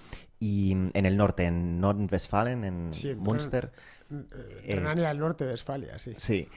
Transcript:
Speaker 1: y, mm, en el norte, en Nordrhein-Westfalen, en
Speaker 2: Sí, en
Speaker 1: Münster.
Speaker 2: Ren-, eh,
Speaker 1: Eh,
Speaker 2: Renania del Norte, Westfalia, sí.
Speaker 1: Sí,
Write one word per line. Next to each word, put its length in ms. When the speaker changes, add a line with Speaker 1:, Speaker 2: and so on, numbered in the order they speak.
Speaker 1:
y, 360
mm, 200
en 100
el 120
norte, 280
en 360
Nordrhein-Westfalen, 800
en 300
Speaker 2:
Sí, 180
en 100
Speaker 1:
Münster. 500
Speaker 2:
Ren-, 240
eh, 320
Speaker 1:
Eh, 120
Speaker 2:
Renania 320
del 100
Norte, 260
Westfalia, 540
sí. 180
Speaker 1:
Sí, 400